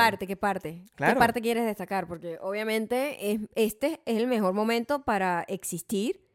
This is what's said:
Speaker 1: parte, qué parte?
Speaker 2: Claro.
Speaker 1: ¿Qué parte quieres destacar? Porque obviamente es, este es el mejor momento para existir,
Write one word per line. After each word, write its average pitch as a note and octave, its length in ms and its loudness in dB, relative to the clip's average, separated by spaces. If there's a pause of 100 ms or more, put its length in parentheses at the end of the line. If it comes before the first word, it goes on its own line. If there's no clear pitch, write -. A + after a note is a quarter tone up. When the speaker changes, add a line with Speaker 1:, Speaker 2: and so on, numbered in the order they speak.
(100)
Speaker 1:
parte, G3 160 -4
qué F#3+ 100 -6
parte? F3+ 460 -4 (140)
Speaker 2:
Claro. D#3+ 180 4
Speaker 1:
¿Qué C4+ 40 2
parte A#3 220 4
quieres A#3 240 0
destacar? G3 440 -2
Porque E3+ 320 -10
obviamente A3 920 -2
es, G#3+ 80 0 (140)
este A3+ 500 0
es A3+ 140 0
el A#3 80 2
mejor G#3+ 280 2
momento A#3 480 0
para F#3+ 460 0
existir, G3 720 -4 (140)